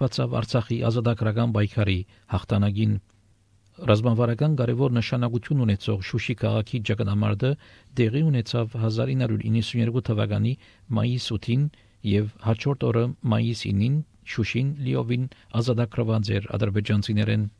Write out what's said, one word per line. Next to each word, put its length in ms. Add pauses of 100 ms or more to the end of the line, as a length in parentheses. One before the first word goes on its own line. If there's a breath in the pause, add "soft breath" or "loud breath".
բացավ 380
Արցախի 380 (120)
ազատագրական 680
պայքարի 400 (380 soft breath)
հաղթանակին։ 600 (960)
Ռազմավարական 720
կարևոր 380
նշանակություն 680
ունեցող 460
Շուշի 320
քաղաքի 480
ճակատամարտը 600 (460 loud breath)
տեղի 320
ունեցավ 560
հազար 300
ինը 100
հարյուր 240
իննսուն 360
երկու 280
թվականի 420 (460 loud breath)
մայիս 280 (100)
ութին 280 (460 soft breath)
և 180 (140)
հաջորդ 480
օրը՝ 120 (280)
մայիս 400
ինին, 260 (220)
Շուշին 520 (120)
լիովին 440 (360 loud breath)
ազատագրված 720
էր 180
ադրբեջանցիներեն։ 1040